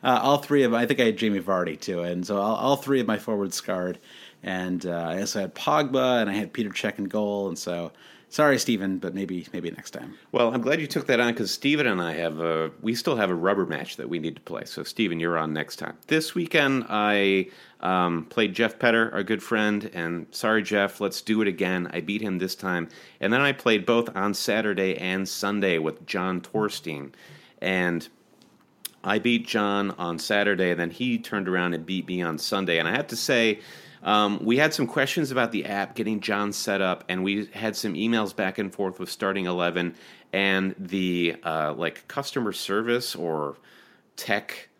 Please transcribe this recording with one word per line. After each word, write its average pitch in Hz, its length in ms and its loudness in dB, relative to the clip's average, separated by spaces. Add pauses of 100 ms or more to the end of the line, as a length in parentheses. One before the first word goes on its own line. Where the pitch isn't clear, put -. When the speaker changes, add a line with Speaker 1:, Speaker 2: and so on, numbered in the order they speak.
Speaker 1:
uh, 123 200 4
all 143 160 6
three 143 240 4
of, 117 100 4
I 117 140 2
think 127 120 0
I 127 40 6
had 110 140 4
Jamie 104 220 2
Vardy 87 400 0
too, 90 200 -4
and 87 260 -2
so 101 120 -2
all, 104 180 2
all 135 220 4
three 135 220 0
of 117 60 0
my 107 140 0
forwards 101 360 -2
scarred. 90 440 -4 (420)
And, 92 460 -4
uh, - 20 -2
I 85 300 -2
also 104 220 -2
had 90 120 -6
Pogba, 131 680 2
and 101 120 2
I - 20 -2
had 101 180 -2
Peter 107 200 -4
Cech - 260 -4
in 101 80 -4
goal, 101 420 -2
and 85 120 -6
so 87 320 -6 (380)
sorry, 147 280 4
Steven, 98 400 0
but 90 160 -6
maybe, 92 400 -4
maybe 85 160 -6
next - 220 -14
time. - 240 -12 (160)
Speaker 2:
Well, 117 200 4
I'm 123 100 0
glad 147 200 2
you 143 60 -6
took - 180 -2
that 123 140 4
on 120 160 4
'cause 113 160 -2
Steven 147 340 2
and 98 160 2
I 85 120 -2
have 80 260 -2
a, 80 320 0 (100)
we 113 140 0
still 127 220 0
have 101 120 2
a 90 60 2
rubber 92 320 2
match - 300 -6
that 60 120 -8
we 85 80 -2
need 78 180 -4
to - 60 -20
play. - 240 -8
So, - 160 -12
Steven, 85 380 -2
you're 85 180 0
on 78 160 -2
next 78 220 -4
time. - 220 -10 (100)
This 156 260 0
weekend, 143 560 2
I, 101 600 2 (320)
um, 87 500 2
played 107 240 0
Jeff 113 240 0
Petter, 113 340 4
our 101 80 -2
good 101 220 -2
friend, 104 500 0
and 85 380 -4
sorry, 110 320 2
Jeff, 98 360 0
let's 98 220 -2
do 110 220 2
it 101 40 4
again. 90 460 0
I 85 80 -4
beat 101 220 -4
him 95 160 -2
this 92 160 -2
time. 90 340 -2 (300)
And 101 120 0
then 127 100 4
I 139 100 4
played 110 340 2
both 117 300 4
on 98 180 0
Saturday 98 640 0
and 92 320 -2
Sunday 101 480 0
with 78 300 -4
John 92 340 -2
Torstein. 80 680 -4 (500)
And 90 460 0 (960)
I 101 140 0
beat 117 300 2
John 101 440 0
on 85 280 -4
Saturday, 98 540 2
then 85 180 -2
he 120 260 -2
turned 104 300 -4
around 90 260 2
and 80 120 -4
beat 92 200 -4
me 90 160 -4
on 82 160 -2
Sunday. 87 420 0
And 82 80 2
I 87 40 0
have 139 160 0
to 120 80 -8
say, 113 460 2 (420)
um, 104 400 4
we 117 140 4
had 151 160 4
some 135 140 0
questions 135 440 0
about 117 220 2
the 101 120 -2
app, 98 300 -4
getting 107 240 -2
John 101 320 -2
set 98 300 0
up, 90 260 0
and 92 160 -2
we 101 300 0
had 107 240 -4
some 104 160 -2
emails 107 420 0
back 92 220 -2
and 98 160 -4
forth 95 260 -4
with 92 100 -8
Starting 98 360 -2
Eleven, 87 500 0 (380)
and 95 440 2
the, 90 640 0
uh, 78 340 -2
like, - 320 -6
customer 127 420 -4
service 113 640 -2
or 78 400 -2 (600)
tech - 500 -4 (120)